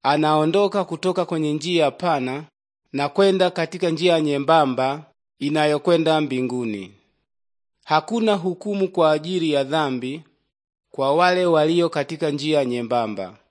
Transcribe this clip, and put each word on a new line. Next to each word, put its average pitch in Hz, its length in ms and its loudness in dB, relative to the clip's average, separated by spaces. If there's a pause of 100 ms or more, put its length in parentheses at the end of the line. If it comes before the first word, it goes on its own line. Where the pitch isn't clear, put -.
Anaondoka 156 800 2
kutoka 180 400 -4
kwenye 160 280 -4
njia 156 380 0
pana 151 540 -4 (480)
na 143 160 -2
kwenda 190 420 2
katika 175 400 -4
njia 165 300 2
nyembamba 143 840 2 (340)
inayokwenda 156 800 2
mbinguni. 123 760 -4 (920)
Hakuna 208 500 0
hukumu 185 540 -4
kwa 160 240 2
ajili 165 400 -2
ya 139 120 0
dhambi 135 580 -4 (680)
kwa 139 240 -2
wale 180 320 2
walio 165 420 2
katika 156 420 -4
njia 147 340 0
nyembamba. 113 760 -4 (120)